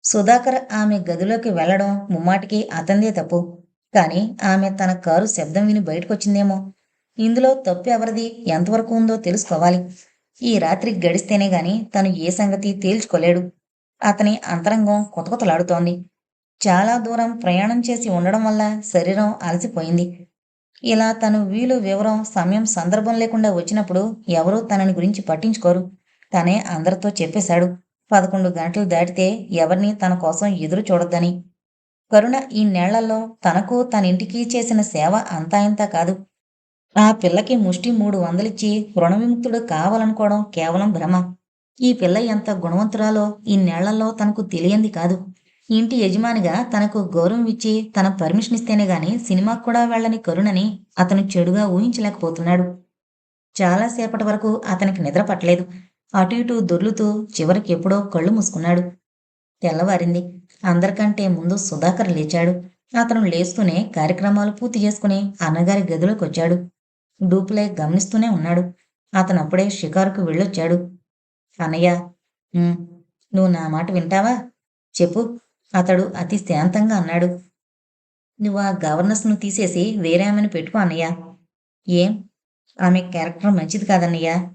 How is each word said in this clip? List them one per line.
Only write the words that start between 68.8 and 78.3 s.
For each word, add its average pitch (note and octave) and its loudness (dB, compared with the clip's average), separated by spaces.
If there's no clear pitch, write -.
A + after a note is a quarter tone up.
అతను F#3 2
అప్పుడే F#3 0
షికారుకు F#3+ -2
వెళ్ళొచ్చాడు. F3 -2
"అన్నయ్య, E3+ 2
ఉమ్, F3 2
నువ్వు F#3 4
నా D#3+ -2
మాట D#3+ -2
వింటావా? G3 0
చెప్పు," A3+ -2
అతడు F#3 4
అతి G3 -4
శాంతంగా F#3+ 2
అన్నాడు. F3 0